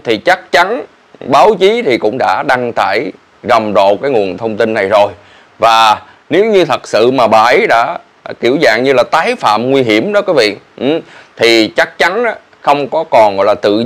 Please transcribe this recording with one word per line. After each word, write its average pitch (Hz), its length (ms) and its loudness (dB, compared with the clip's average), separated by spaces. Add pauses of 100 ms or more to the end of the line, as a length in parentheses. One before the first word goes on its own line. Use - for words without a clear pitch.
thì 113 120 -2
chắc 175 360 -4
chắn 190 320 0 (420)
báo 170 280 4
chí 202 280 0
thì 127 160 0
cũng 110 200 -4
đã 101 240 -2
đăng 127 300 -4
tải 101 400 -4 (300)
rầm 110 320 -2
rộ 101 220 2
cái 135 140 -6
nguồn 98 280 -2
thông 113 180 -8
tin 110 180 -2
này 101 140 -2
rồi. 101 200 2 (500)
Và 110 420 2 (300)
nếu 180 140 2
như 202 200 2
thật 127 240 -4
sự 117 220 2
mà 131 160 2
bà 110 120 4
ấy 135 300 2
đã, 127 300 0 (240)
à, - 180 -14
kiểu 120 220 0
dạng 117 220 0
như 139 80 2
là 127 100 2
tái 175 340 -2
phạm 117 340 -2
nguy 135 120 2
hiểm 113 300 0
đó 202 100 0
quý 185 140 -2
vị, 107 200 0 (200)
ừ, 151 240 -2 (360)
thì 117 400 2
chắc 165 220 -4
chắn 190 260 -2
đó, 220 80 -4 (280)
không 143 280 -2
có - 160 -4
còn 107 320 2
gọi 98 100 0
là 104 80 2
tự 104 320 0